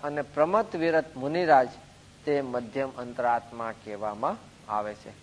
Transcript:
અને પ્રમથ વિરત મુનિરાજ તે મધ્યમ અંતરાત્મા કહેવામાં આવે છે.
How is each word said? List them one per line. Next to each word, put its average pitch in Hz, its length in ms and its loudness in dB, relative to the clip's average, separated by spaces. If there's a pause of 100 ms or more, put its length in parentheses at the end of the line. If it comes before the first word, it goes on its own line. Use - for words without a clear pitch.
અને 147 220 -4
પ્રમથ 185 500 2
વિરત 160 400 2
મુનિરાજ 143 540 4 (520)
તે 147 120 0 (100)
મધ્યમ 123 540 -4
અંતરાત્મા 120 760 -2
કહેવામાં 107 640 -4 (300)
આવે 107 280 -2
છે. - 160 -18 (120)